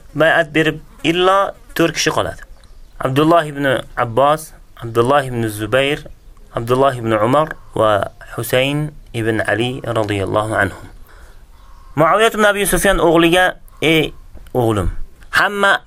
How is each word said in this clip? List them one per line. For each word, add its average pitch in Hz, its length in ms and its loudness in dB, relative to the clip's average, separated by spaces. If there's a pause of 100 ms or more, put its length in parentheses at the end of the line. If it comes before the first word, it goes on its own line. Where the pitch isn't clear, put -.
(140)
bay'at 156 400 2
berib, 156 240 0 (240)
illo 185 480 2 (240)
to'rt 160 240 0
kishi - 160 0
qoladi. 95 320 -4 (560)
Abdulloh 156 400 2
ibn 143 400 -2 (160)
Abbos, 131 560 0 (240)
Abdulloh 123 480 0
ibn 123 240 -4
Zubayr, 127 560 -2 (500)
Abdulloh 127 400 0
ibn 113 160 -4
Umar 131 360 2 (280)
va 107 160 2 (420)
Husayn 139 580 -2 (200)
ibn 110 320 0
Ali 117 400 -2
radhiyallohu 107 720 -2
anhum. 98 300 -2 (1120)
Muaviyat 208 340 4
ibn 214 140 2
Abi 202 180 0
Sufyan 185 320 2
o'g'liga: 170 460 4 (380)
"Ey 151 320 0 (400)
o'g'lim, 113 340 0 (420)
hamma 196 420 0 (140)